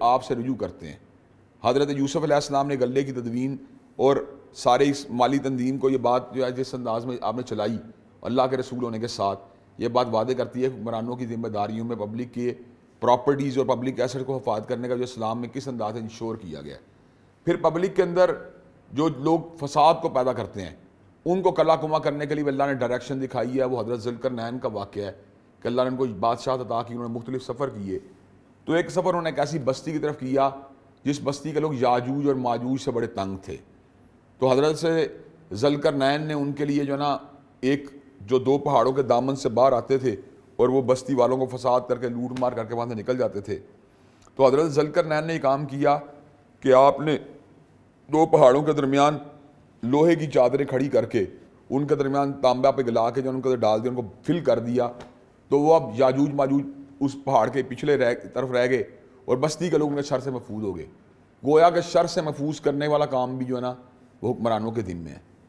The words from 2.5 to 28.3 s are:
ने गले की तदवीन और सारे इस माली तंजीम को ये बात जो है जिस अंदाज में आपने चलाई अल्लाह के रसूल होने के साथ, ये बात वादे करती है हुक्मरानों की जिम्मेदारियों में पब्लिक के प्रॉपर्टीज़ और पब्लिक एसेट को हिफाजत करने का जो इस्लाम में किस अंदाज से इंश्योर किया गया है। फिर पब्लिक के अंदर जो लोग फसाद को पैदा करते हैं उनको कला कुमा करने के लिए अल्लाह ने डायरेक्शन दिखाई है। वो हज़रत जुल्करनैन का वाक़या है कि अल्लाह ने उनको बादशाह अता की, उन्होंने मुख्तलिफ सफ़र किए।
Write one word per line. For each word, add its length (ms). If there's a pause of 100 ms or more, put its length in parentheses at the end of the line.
ने 100
गले 260
की 100
तदवीन 460 (400)
और 260 (300)
सारे 320
इस 260
माली 280
तंजीम 360
को 120
ये 100
बात 360
जो 100
है 80
जिस 220
अंदाज 300
में 160
आपने 240
चलाई 340 (440)
अल्लाह 240
के 80
रसूल 260
होने 180
के 100
साथ, 260 (440)
ये 100
बात 200
वादे 260
करती 260
है 80
हुक्मरानों 460
की 120
जिम्मेदारियों 580
में 140
पब्लिक 320
के 200 (500)
प्रॉपर्टीज़ 580
और 80
पब्लिक 340
एसेट 240
को 100
हिफाजत 320
करने 220
का 60
जो 100
इस्लाम 320
में 140
किस 160
अंदाज 260
से 80
इंश्योर 360
किया 240
गया 140
है। 60 (680)
फिर 160
पब्लिक 320
के 60
अंदर 340 (560)
जो 160 (140)
लोग 380
फसाद 420
को 100
पैदा 220
करते 280
हैं 160 (480)
उनको 280
कला 240
कुमा 220
करने 280
के 80
लिए 120
अल्लाह 200
ने 100
डायरेक्शन 420
दिखाई 300
है। 160
वो 140
हज़रत 220
जुल्करनैन 580
का 120
वाक़या 340
है 60 (500)
कि 80
अल्लाह 160
ने 60
उनको 140 (140)
बादशाह 380
अता 260
की, 100
उन्होंने 200
मुख्तलिफ 300
सफ़र 280
किए। 260 (680)